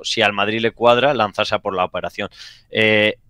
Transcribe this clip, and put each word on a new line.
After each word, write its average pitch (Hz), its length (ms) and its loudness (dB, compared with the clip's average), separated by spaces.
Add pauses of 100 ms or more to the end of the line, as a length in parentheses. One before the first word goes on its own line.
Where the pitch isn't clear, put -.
si - 180 -2
al 104 100 2
Madrid 104 280 -2
le 113 100 0
cuadra, 120 440 2
lanzarse 107 420 -2
a - 20 2
por 98 160 -8
la 92 100 0
operación. 90 440 -8 (420)
Eh, 107 460 2 (140)